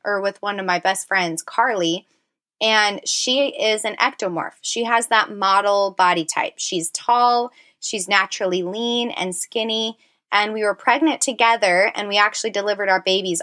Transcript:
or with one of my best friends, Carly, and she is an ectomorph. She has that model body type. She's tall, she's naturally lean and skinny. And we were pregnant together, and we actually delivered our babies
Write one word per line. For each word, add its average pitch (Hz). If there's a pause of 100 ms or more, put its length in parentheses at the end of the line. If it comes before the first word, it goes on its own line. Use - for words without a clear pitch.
or 202
with 196
one 202
of 190
my 180
best 190
friends, 175
Carly, 196 (560)
and 214
she 269
is 214
an 214
ectomorph. 190
She -
has 233
that 220
model 202
body 180
type. -
She's -
tall, 240 (280)
she's 196
naturally 190
lean 233
and 185
skinny. 220 (320)
And 208
we 220
were 202
pregnant 285
together, 220
and 208
we 202
actually 208
delivered 202
our 190
babies 190